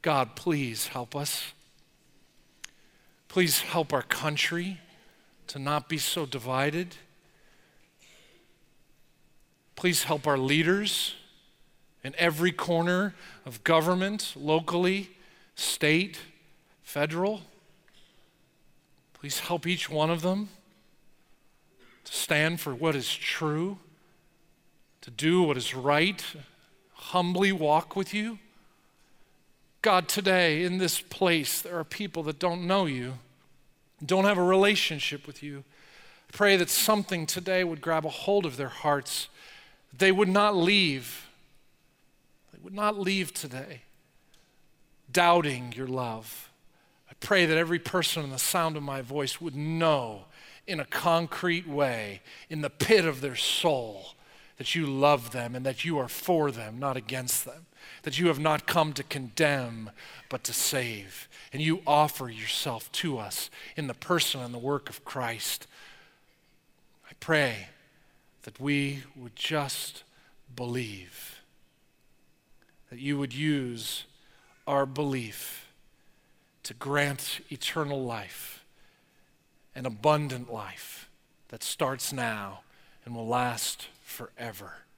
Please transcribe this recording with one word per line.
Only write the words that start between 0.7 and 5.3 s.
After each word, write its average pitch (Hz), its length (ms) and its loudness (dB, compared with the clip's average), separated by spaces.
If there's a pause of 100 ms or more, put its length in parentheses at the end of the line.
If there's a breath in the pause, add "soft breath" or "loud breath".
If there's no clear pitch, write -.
help 123 260 -10
us. - 380 -4 (1800 loud breath)
Please 175 320 2
help 160 320 -2
our 135 100 2
country 170 800 -2 (680 soft breath)